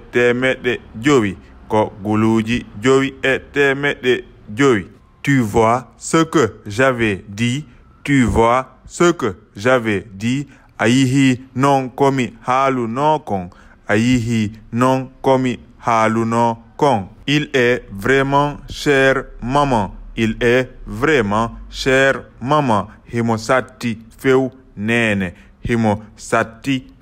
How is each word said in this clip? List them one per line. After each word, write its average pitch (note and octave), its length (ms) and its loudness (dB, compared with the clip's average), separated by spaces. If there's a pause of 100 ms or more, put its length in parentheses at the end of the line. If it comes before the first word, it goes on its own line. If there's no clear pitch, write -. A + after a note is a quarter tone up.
(120)
temeɗɗe B2 680 0 (220)
jowi. A#2 360 2 (300)
Ko G#2+ 240 0 (120)
guluji A2 640 0 (160)
jowi C3+ 420 2
e C3+ 160 0
temeɗɗe C#3 840 0 (320)
jowi. A#2 320 2 (340)
Tu C#3 180 2
vois A#2 580 0
ce - 260 0
que D#3+ 420 0
j'avais A2+ 640 0
dit. A#2+ 360 -4 (380)
Tu C#3 200 2
vois A#2 640 2
ce F3 260 2
que B2 260 -4 (180)
j'avais A2 580 0
dit. B2 340 -4 (300)
A G#2+ 120 0
yihi C3 520 2 (140)
non C3+ 340 2
komi C3+ 440 0 (120)
haaluno C3+ 760 0
kon. F#2+ 300 -8 (380)
A G#2 80 0
yihi A2+ 560 0 (200)
non B2+ 380 0 (120)
komi B2+ 380 0 (260)
haaluno A2+ 720 0 (180)
kon. A#2 320 0 (180)
Il D3 280 -2
est B2 360 0
vraiment C#3 680 0 (120)
cher, C3+ 540 2 (180)
maman. B2+ 540 0 (220)
Il A2+ 240 0
est B2+ 280 2 (160)
vraiment A2+ 680 0 (180)
cher, C3+ 560 0 (160)
maman. A#2+ 460 0 (180)
Himo A#2 320 -2
satti A#2+ 600 -4 (200)
few C3 340 2 (240)
nene. G#2 580 -2 (300)
Himo A2+ 380 0 (160)
satti B2 760 -4 (100)